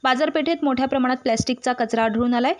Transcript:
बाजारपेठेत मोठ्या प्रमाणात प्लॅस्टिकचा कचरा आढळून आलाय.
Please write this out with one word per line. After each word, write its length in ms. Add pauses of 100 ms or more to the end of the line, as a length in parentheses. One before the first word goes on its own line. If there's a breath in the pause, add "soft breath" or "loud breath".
बाजारपेठेत 600
मोठ्या 240
प्रमाणात 300
प्लॅस्टिकचा 560
कचरा 300
आढळून 300
आलाय. 260